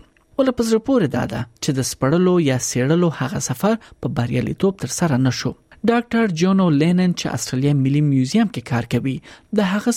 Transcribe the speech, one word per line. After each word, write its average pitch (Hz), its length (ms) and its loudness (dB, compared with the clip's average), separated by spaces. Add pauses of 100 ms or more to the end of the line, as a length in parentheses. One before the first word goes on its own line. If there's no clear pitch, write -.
(380)
ول 262 120 2
په 240 180 0
زړه 220 180 2
پورې 240 300 2
دا 123 160 -2
ده 120 80 -4 (220)
چې - 160 -4
د 127 120 0
سپړلو 175 440 2 (120)
یا 131 120 2
څېړلو 160 520 0 (100)
هغه - 280 -4
سفر 208 280 0 (240)
په 131 80 -4 (100)
بریالیتوب 131 640 -2
تر - 120 -8
سره 156 300 0
نه 123 140 2
شو. - 120 -4 (380)
ډاکټر 233 500 0
جونو 190 300 4
لینن 175 480 2
چې - 160 -6
استرالیا 135 480 -2
ملي 139 260 2
میوزیم 139 400 2
کې - 140 -10 (100)
کار 117 220 -4
کوي، 135 200 -2 (460)
د 190 140 2
هغه 233 220 0